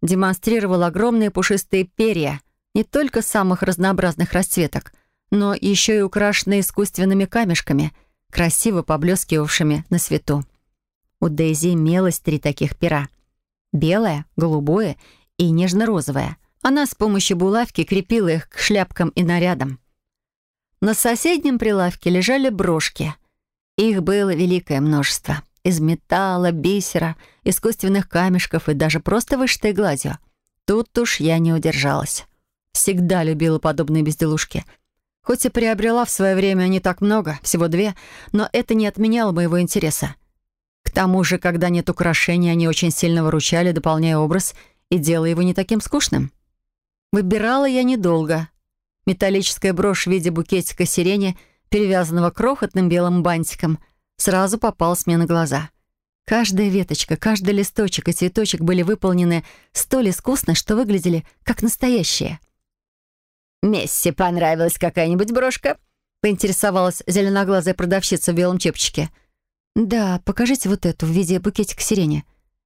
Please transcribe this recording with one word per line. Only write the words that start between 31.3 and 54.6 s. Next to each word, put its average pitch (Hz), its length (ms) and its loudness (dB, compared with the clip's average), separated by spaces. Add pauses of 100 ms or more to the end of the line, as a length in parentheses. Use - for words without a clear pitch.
не 165 160 2
удержалась. 147 720 -2 (460)
Всегда 180 520 0
любила 156 360 0
подобные 156 440 0
безделушки. - 600 -2 (560)
Хоть - 240 -2
и 247 40 2
приобрела 226 560 0
в - 40 -10
свое 190 260 0
время 190 320 2
не 185 120 0
так 180 220 -2
много, 202 420 0
всего 170 240 0
две, 185 260 0 (380)
но 208 200 0
это 240 220 -2
не 220 140 2
отменяло 220 440 0
моего 175 300 0
интереса. 165 540 -2 (680)
К - 80 -2
тому 185 320 2
же, 170 140 0
когда 175 320 0
нет 175 200 0
украшений, 175 600 0
они 170 180 2
очень 165 240 0
сильно 165 320 0
выручали, 165 480 0
дополняя 160 460 0
образ 156 380 0 (340)
и 180 80 2
делая 165 320 0
его 170 120 0
не 180 120 2
таким 208 280 0
скучным. - 500 -2 (800)
Выбирала 214 560 2
я 254 160 2
недолго. 165 640 0 (560)
Металлическая 190 640 0
брошь 185 340 0
в 175 40 -2
виде 180 220 0
букетика 175 540 -2
сирени 185 520 0 (320)
перевязанного 180 640 2
крохотным 196 580 0
белым 175 340 2
бантиком, 165 560 -2 (380)
сразу 190 400 0
попалась 175 480 -2